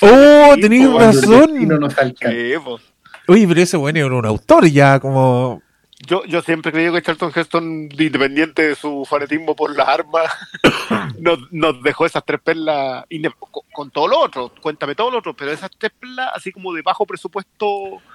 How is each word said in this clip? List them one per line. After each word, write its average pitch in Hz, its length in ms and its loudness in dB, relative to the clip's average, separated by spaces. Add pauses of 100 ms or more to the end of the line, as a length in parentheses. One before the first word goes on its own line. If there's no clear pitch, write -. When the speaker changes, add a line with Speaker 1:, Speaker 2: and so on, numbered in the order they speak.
Speaker 1:
Oh, 285 540 8
Speaker 2:
sí, 294 60 4
Speaker 1:
tenés 233 260 4
Speaker 2:
po. 269 80 2
Speaker 3:
Cuando 226 160 6
el 208 120 4
Speaker 1:
razón. 269 300 6
Speaker 3:
destino 208 260 -2
nos 143 200 -4
alcanza. 123 380 -4
Speaker 2:
Sí, 120 160 -4 (120)
po. 123 160 -14 (480)
Speaker 1:
Oye, 196 200 4
pero 170 140 2
ese 180 140 -2
bueno 151 240 -4
era 135 140 -4
un 120 120 -4
autor 190 400 2
ya 139 340 4
como 127 640 -2 (440)
Speaker 2:
Yo, 190 180 -4
yo 175 180 -4
siempre 160 280 -6
he - 20 -6
creído 165 200 -2
que 170 100 -4
Charlton 165 320 -6
Heston, 165 580 -6
independiente 147 680 -4
de 151 120 -2
su 139 340 -10
fanatismo 151 480 -6
por 147 200 -6
las 131 120 -2
armas, 160 420 -4 (420)
<coughs> 156 460 -8
nos, 165 200 -2 (140)
nos 151 300 -4
dejó 147 220 -4
esas 165 200 -6
tres - 180 -6
perlas 147 680 -6
ine-, 160 300 -10
con, - 240 -20 (100)
con 143 180 -16
todo 151 180 -4
lo 262 120 0
otro, 139 400 -6
cuéntame 151 340 -10
todo 233 160 -4
lo 247 80 -6
otro, 170 160 -10
pero 143 180 -12
esas 156 260 -14
tres 220 200 -8
perlas, 254 360 -12
así 190 180 -14
como 185 220 -14
de 160 80 -12
bajo 190 240 -4
presupuesto, 196 960 -10 (120)